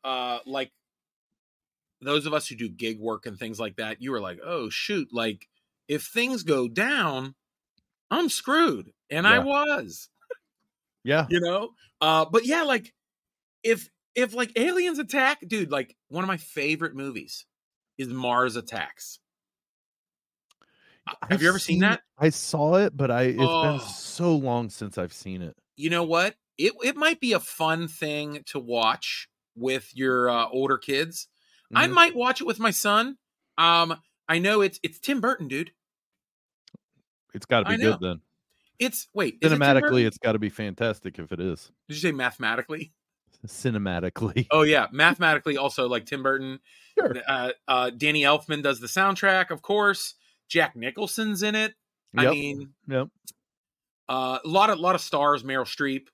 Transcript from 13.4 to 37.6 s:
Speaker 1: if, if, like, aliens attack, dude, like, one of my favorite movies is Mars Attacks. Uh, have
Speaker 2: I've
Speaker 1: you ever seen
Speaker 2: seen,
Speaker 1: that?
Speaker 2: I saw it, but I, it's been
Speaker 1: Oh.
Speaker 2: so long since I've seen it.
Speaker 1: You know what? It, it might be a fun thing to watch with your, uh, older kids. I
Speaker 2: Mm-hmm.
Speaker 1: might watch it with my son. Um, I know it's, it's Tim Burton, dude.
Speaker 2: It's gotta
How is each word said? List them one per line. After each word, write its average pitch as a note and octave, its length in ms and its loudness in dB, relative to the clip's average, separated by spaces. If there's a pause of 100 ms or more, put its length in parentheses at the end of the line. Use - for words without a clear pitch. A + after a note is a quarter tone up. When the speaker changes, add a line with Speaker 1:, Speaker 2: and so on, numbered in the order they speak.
Speaker 1:
if, A3+ 260 0 (260)
if, A#3+ 180 0
like, A#3+ 240 -2
aliens F4 420 2
attack, C#4 480 0
dude, F#3+ 240 -2
like, C#3 240 -4 (140)
one E3+ 140 -4
of F#3+ 40 -2
my F#3 100 -2
favorite D3+ 580 -4
movies C3+ 500 -10 (540)
is C3 100 -6
Mars B2 460 0
Attacks. - 640 -10 (1900)
Uh, - 60 -10 (100)
have - 100 -4
Speaker 2:
I've F3+ 80 0
Speaker 1:
you E3+ 80 6
ever F#3+ 100 2
seen F3+ 160 0
Speaker 2:
seen, F3+ 60 4
Speaker 1:
that? G#3 200 4 (160)
Speaker 2:
I D#3 120 6
saw D#3 460 0
it, G3 200 4
but C3+ 160 0
I, A#2+ 120 2
it's B2+ 140 2
been C3 100 4
Speaker 1:
Oh. D#3 480 0
Speaker 2:
so E3+ 400 0
long A#2+ 340 -2
since G2+ 280 -10
I've F2+ 160 -6
seen F#2 280 -10
it. E2 140 -12 (200)
Speaker 1:
You D3+ 140 -4
know E3+ 140 0
what? E3+ 320 0 (220)
It, G3 160 0 (100)
it C4+ 140 0
might D#4+ 220 2
be A#3+ 140 0
a F3+ 60 2
fun D#3+ 480 -2
thing D3+ 600 -6
to D3 120 -8
watch A#2 680 -2 (260)
with B2 400 -4
your, B2+ 340 2
uh, A#2 200 2
older C3+ 280 0
kids. D3+ 500 -4 (460)
I C#4+ 120 4
Speaker 2:
Mm-hmm. F#4 80 -2
Speaker 1:
might E4+ 220 6
watch B3 260 -2
it E4+ 60 -6
with A3 120 -4
my A3 120 2
son. A3 460 0 (400)
Um, E3 440 4 (260)
I E3 120 2
know G3+ 220 2
it's, F#3+ 220 0
it's D#3+ 160 -8
Tim C#4 220 -2
Burton, A3+ 260 -2
dude. C#3 240 -6 (1600)
Speaker 2:
It's G#2+ 120 -14
gotta A2+ 200 4